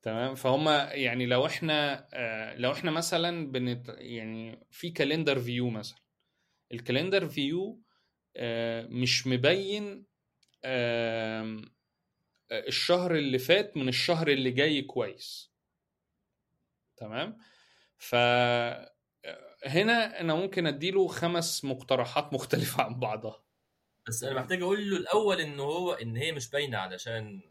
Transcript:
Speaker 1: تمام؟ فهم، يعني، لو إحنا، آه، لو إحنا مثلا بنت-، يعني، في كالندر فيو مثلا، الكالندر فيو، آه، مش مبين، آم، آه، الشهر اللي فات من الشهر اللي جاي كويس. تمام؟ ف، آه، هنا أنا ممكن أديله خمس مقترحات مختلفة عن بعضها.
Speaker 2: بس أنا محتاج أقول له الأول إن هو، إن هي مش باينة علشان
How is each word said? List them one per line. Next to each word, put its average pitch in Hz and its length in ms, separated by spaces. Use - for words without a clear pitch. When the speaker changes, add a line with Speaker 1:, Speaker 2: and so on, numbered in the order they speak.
Speaker 1:
تمام؟ 120 340
فهم، 135 320
يعني، 127 340
لو 123 200
إحنا، 151 680
آه، 113 440
لو 123 140
إحنا 160 200
مثلا 165 600
بنت-، 123 460
يعني، 113 600
في - 180
كالندر 151 500
فيو 123 300
مثلا، 110 300
الكالندر 160 560
فيو، 170 520
آه، 117 500
مش 123 400
مبين، 196 800
آم، 113 1000
آه، 113 160
الشهر 175 480
اللي 135 240
فات 180 380
من 135 120
الشهر 160 380
اللي 135 240
جاي 143 300
كويس. - 680
تمام؟ 127 400
ف، - 180
آه، 120 800
هنا 214 560
أنا 165 140
ممكن 185 320
أديله 180 400
خمس 170 580
مقترحات 131 680
مختلفة - 500
عن 123 160
بعضها. 107 440
Speaker 2:
بس 117 160
أنا 135 160
محتاج 180 220
أقول 202 300
له 190 60
الأول 190 440
إن 147 180
هو، 160 340
إن 113 240
هي 151 140
مش 143 180
باينة 139 280
علشان 98 720